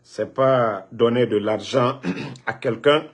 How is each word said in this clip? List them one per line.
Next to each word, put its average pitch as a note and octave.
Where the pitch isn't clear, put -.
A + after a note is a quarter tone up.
C'est -
pas A#2+
donner A#2
de G#2
l'argent A2
<clears throat> -
à A2+
quelqu'un C#3+